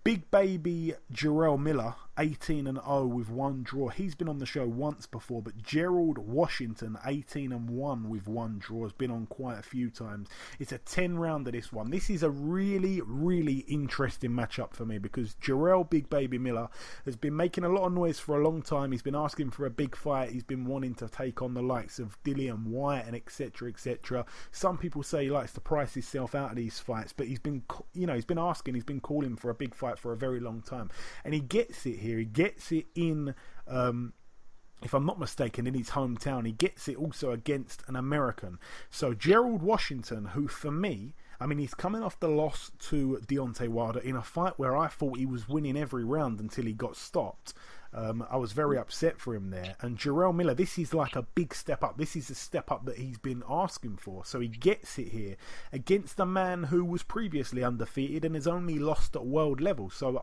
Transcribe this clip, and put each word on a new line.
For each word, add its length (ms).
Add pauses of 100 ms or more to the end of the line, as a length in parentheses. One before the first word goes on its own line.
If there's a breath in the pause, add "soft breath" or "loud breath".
Big 280
Baby 600 (180)
Jarrell 480
Miller, 340 (240)
eighteen 480
and 180
oh 220
with 240
one 320
draw. 260
He's 280
been 120
on 100
the 80
show 200
once 400
before, 340
but 220
Gerald 560
Washington, 880
eighteen 460
and 180
one 380
with 180
one 320
draw, 240
has 100
been 200
on 140
quite 340
a 20
few 280
times. 380 (300 loud breath)
It's 140
a 60
ten 420
rounder, 320
this 200
one. 180
This 200
is 140
a 60
really, 720
really 580
interesting 720
matchup 420
for 100
me, 140
because 380
Jarrell 520
Big 220
Baby 260
Miller 320 (360 loud breath)
has 100
been 220
making 260
a 60
lot 180
of 60
noise 260
for 220
a 20
long 180
time. 300
He's 120
been 120
asking 360
for 160
a 40
big 240
fight. 360
He's 120
been 220
wanting 320
to 120
take 340
on 120
the 80
likes 380
of 240
Dillian 400
Whyte 420
and 80
et 160
cetera, 380
et 100
cetera. 480 (240 soft breath)
Some 280
people 260
say 220
he 40
likes 220
to 80
price 340
himself 400
out 160
of 60
these 240
fights, 320
but 160
he's 100
been, 320
c-, 140 (160)
you 80
know, 80
he's 80
been 120
asking, 380
he's 80
been 180
calling 360
for 120
a 60
big 220
fight 220
for 140
a 40
very 240
long 220
time. 260 (340 loud breath)
And 120
he 60
gets 440
it 140
here. 200
He 60
gets 480
it 220
in, 400 (340 soft breath)
um, 460 (680)
if 120
I'm 100
not 160
mistaken, 460
in 80
his 160
hometown. 560
He 60
gets 360
it 80
also 340
against 580
an 80
American. 640 (320 soft breath)
So 220
Gerald 480
Washington, 640
who 240
for 220
me, 420 (260 soft breath)
I 60
mean, 140
he's 160
coming 280
off 180
the 80
loss 420 (180)
to 380
Deontay 420
Wilder 320
in 160
a 60
fight 360
where 180
I 120
thought 300
he 80
was 200
winning 300
every 280
round 360
until 240
he 80
got 240
stopped. 560 (420 soft breath)
Um, 360
I 80
was 140
very 260
upset 420
for 140
him 160
there. 300
And 180
Jarrell 360
Miller, 200
this 240
is 160
like 200
a 200
big 180
step 320
up. 140
This 180
is 140
a 40
step 380
up 140
that 100
he's 220
been 280
asking 520
for. 260
So 160
he 80
gets 500
it 100
here 280 (380 soft breath)
against 440
a 60
man 380
who 240
was 160
previously 600
undefeated 600
and 100
has 120
only 320
lost 360
at 120
world 340
level. 300
So 320